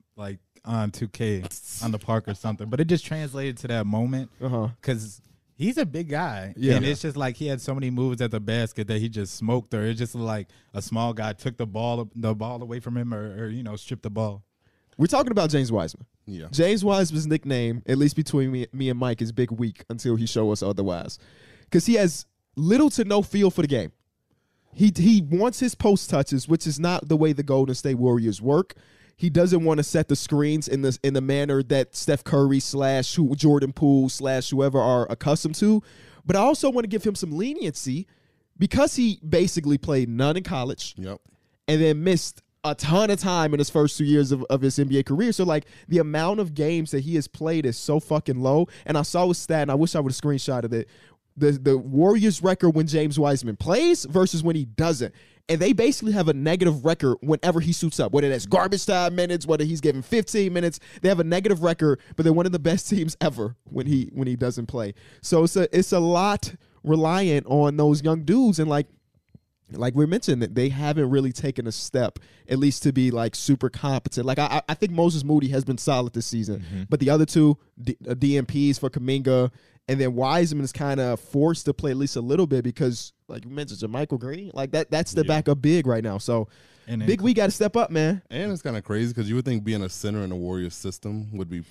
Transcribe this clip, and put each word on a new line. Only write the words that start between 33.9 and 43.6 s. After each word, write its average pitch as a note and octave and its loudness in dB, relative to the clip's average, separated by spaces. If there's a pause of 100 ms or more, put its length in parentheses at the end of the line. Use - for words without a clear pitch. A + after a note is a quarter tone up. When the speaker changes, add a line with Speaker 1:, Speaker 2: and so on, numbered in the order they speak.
Speaker 2:
slash C3 -4
whoever C3+ 2
are B2 2
accustomed D3+ -2
to. G#3+ 4 (440)
But F3+ 2
I G3 2
also C#4 2
wanna A#3+ 0
give G#3 -4
him G#3 -2
some E3+ -6
leniency F#3 -6 (540)
because C4 2
he A#3 0
basically D#3 2
played C3 0
none C3+ 0
in F#3+ -6
college C3+ -6
Speaker 3:
Yep. F#2+ -10 (480)
Speaker 2:
and D#3 4
then D#3 4
missed - 0 (200)
a D3+ -2
ton F#3 2
of G3+ 2
time E3+ 0
in C#3+ 2
his C#3+ 0